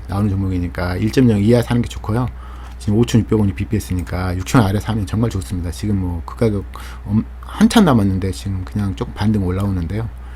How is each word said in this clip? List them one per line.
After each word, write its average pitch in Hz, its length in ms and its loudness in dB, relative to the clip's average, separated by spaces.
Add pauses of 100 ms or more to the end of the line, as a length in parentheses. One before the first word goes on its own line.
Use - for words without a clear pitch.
나오는 101 200 0
종목이니까 90 680 -2
일 107 160 0
점 127 180 6
영 107 100 4
이하 117 220 6
사는 120 180 2
게 113 80 -2
좋고요. 117 380 -2 (580)
지금 104 140 2
오천육백 113 420 4
원이 98 140 2
비피에스니까 92 840 -4
육천 92 240 4
아래 101 180 2
사면 104 280 -4
정말 110 240 0
좋습니다. 90 400 -4
지금 104 300 -2
뭐 87 260 -4
그 - 100 -12
가격 101 300 0 (400)
엄-, 220 180 2 (160)
한참 226 460 4
남았는데 98 460 2
지금 98 300 -6
그냥 101 320 -4
조금 - 200 -8
반등 104 320 2
올라오는데요. 95 600 -2 (300)